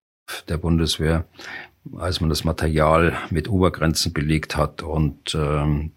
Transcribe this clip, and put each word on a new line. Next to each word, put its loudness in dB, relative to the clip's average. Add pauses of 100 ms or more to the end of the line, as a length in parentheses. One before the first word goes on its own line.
(480)
der -2
Bundeswehr, 2 (720)
als -4
man 2
das 0
Material 2 (140)
mit -2
Obergrenzen 2
belegt -2
hat -2
und, -2
ähm, 0